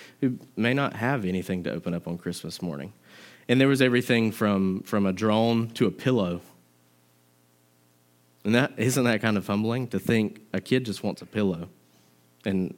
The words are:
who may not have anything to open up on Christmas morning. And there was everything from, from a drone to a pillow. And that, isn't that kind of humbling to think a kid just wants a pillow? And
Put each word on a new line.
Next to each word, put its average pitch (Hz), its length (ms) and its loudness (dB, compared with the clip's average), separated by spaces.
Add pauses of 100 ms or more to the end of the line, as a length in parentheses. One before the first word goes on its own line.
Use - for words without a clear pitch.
(200)
who 135 160 0 (200)
may 117 180 0
not 143 200 -2
have 117 300 -2
anything 92 380 -2
to - 100 -6
open 87 220 -6
up 87 140 -8
on 87 100 -8
Christmas - 420 -10
morning. 80 320 -8 (560)
And 123 120 4
there 135 80 6
was 135 120 4
everything 120 520 4
from, 95 480 0
from 101 260 0
a 95 60 2
drone 113 580 2
to 117 160 2
a 90 60 0
pillow. 95 480 0 (2000)
And 107 140 2
that, 135 200 2
isn't 127 280 2
that 113 180 2
kind 110 140 2
of 92 100 -2
humbling 113 420 -2
to 95 120 -4
think 110 400 0 (120)
a 98 80 -2
kid 127 240 -2
just 104 200 -8
wants 98 180 -4
a 90 40 -18
pillow? 92 420 -2 (760)
And 92 340 -2